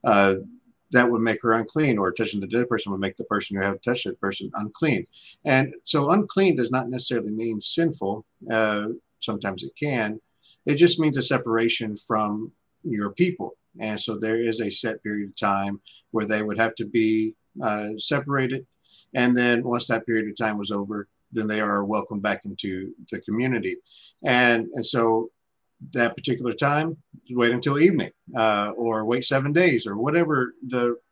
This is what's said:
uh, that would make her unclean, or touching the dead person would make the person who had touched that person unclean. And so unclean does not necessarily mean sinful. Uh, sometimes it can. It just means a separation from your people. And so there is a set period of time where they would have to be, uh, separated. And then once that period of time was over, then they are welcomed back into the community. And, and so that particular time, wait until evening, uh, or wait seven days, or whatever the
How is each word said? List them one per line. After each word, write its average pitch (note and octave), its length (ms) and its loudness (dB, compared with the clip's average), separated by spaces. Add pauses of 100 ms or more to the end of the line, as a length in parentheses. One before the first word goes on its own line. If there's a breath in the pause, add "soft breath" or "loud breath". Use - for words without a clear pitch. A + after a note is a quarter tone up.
uh, G2+ 300 6 (580)
that B2 180 6
would A2+ 120 2
make A2+ 200 0
her A2+ 120 4
unclean, A#2+ 420 0
or F#2 160 0
touching G#2+ 260 -4
the G2 80 -6
dead A#2 220 0
person G#2+ 240 -2
would F#2+ 80 -4
make F#2+ 160 -4
the - 80 -8
person G2+ 320 -4
who G2 60 -2
had G2 200 -2
touched B2+ 220 -2
that F#2 160 -6
person G2 360 -6
unclean. G#2+ 500 -2 (380 loud breath)
And C3+ 300 2 (100)
so C#3+ 260 0
unclean F#3+ 440 4
does B2 160 0
not B2 200 -2
necessarily A#2+ 400 -4
mean A2 320 -4
sinful. A#2+ 640 -2 (240)
Uh, G#2+ 380 2 (300)
sometimes G2+ 460 -6
it - 100 -12
can. A2+ 460 -2 (460 soft breath)
It D3 80 2
just E3 260 6
means D3+ 160 4
a C3+ 60 2
separation A#2 720 0
from G#2+ 560 -2 (320)
your G#2 260 -2
people. F3 460 -2 (240)
And G#2+ 180 -4
so G#2+ 200 -6
there A2 200 0
is A#2 220 0
a G#2 100 -2
set A2 320 -6
period G#2 280 -6
of - 60 -16
time G2+ 440 0 (300 loud breath)
where G#2+ 160 -2
they G#2+ 160 0
would G#2 160 -4
have A2+ 160 2
to A2+ 100 -6
be, A2 520 0 (260)
uh, G#2+ 340 -2
separated. C3+ 680 -2 (480 soft breath)
And B2 200 4
then A#2+ 300 4
once A#2+ 220 -2
that A2+ 180 0
period A2 240 0
of G2+ 80 -10
time G#2+ 220 -2
was G2+ 120 -6
over, G2+ 380 -6 (240)
then A2 140 -2
they G#2+ 160 0
are G2+ 240 0
welcomed G#2 340 -4
back G2+ 240 -2
into F#2+ 480 -8 (180)
the G2+ 120 -8
community. G#2+ 560 -2 (440 loud breath)
And, A#2+ 520 4
and A#2+ 100 -4
so A2+ 460 2 (640)
that A#2 200 2
particular B2 380 -2
time, D3+ 460 0 (320)
wait B2 200 4
until C3 280 0
evening, D#3 340 4 (240)
uh, G#2 400 2
or A2+ 280 0
wait A#2+ 200 0
seven C#3 280 0
days, D#3 340 4
or G2+ 100 -6
whatever D3 580 0 (140)
the A#2+ 280 0 (160)